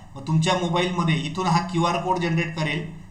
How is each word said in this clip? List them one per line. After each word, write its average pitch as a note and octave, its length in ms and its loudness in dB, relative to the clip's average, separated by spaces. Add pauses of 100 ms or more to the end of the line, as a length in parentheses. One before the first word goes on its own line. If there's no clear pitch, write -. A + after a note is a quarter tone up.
(160)
मग C3+ 120 -10
तुमच्या D#3+ 260 4
मोबाईलमध्ये F3 640 2
इथून F3+ 320 -2
हा E3+ 200 2
क्यूआर E3+ 300 2
कोड F3+ 220 0
जनरेट E3 360 0
करेल. D#3 560 -4